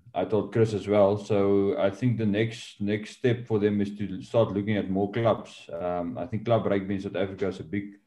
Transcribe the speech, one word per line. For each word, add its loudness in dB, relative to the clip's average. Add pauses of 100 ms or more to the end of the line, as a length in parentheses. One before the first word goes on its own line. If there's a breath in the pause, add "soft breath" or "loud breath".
(120)
I -2
told 0
Chris 4
as -4
well. 6
So 2
I 2
think 0
the 0
next, -2
next -4
step -2
for 0
them 4
is -2
to -6
start 2
looking 0
at -2
more 0
clubs. 0
Um, -4
I -6
think -6
club 2
rugby 0
in -4
South -6
Africa -2
is -4
a -12
big, -6 (120)